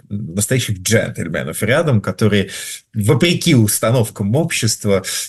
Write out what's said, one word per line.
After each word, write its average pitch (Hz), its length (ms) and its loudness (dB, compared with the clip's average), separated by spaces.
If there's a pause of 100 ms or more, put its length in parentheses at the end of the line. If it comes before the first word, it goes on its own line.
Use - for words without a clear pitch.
настоящих 101 720 -4
джентльменов 87 800 -2
рядом, 131 380 2
которые, 98 480 0 (440)
вопреки 165 640 2
установкам 110 800 2
общества, 107 680 0 (260)